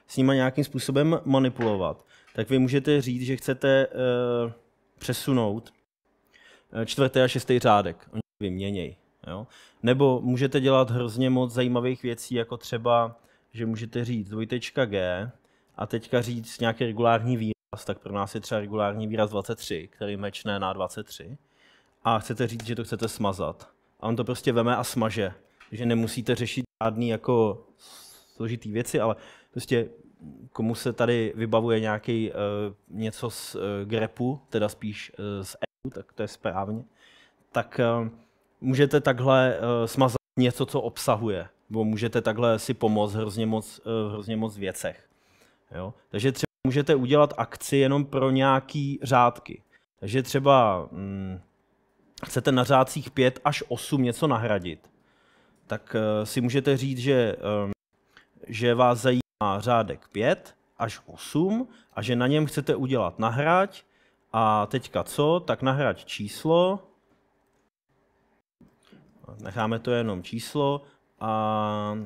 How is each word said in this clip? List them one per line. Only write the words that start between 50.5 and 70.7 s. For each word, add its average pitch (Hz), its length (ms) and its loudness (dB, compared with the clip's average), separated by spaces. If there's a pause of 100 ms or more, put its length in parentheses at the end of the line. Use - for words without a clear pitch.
mm, 95 500 -8 (840)
chcete 135 280 0
na 127 120 4
řádcích 131 460 2
pět 127 340 2
až 143 240 0
osm 131 340 -2
něco 123 240 0
nahradit, 104 640 -2 (760)
tak, - 320 -8
eh, 107 280 0
si - 140 -2
můžete 131 360 2
říct, 131 220 -4
že, 120 380 2
ehm, 104 340 -4 (760)
že 120 280 0
vás 123 240 4
zajímá 107 600 0
řádek 110 500 0
pět 131 480 -2 (220)
až - 280 -6
osm 202 640 -2 (240)
a 104 100 -6
že 120 140 0
na 123 100 2
něm 151 200 2
chcete 139 300 -2
udělat 123 420 -2
nahrať. 151 640 0 (480)
A 107 340 4
teďka 104 380 -4
co? 160 360 0
Tak 123 220 -4
nahrať 131 420 0
číslo. 170 840 0 (2500)
Necháme 110 360 -2
to 123 120 -4
jenom 110 320 -2
číslo 143 600 -4 (380)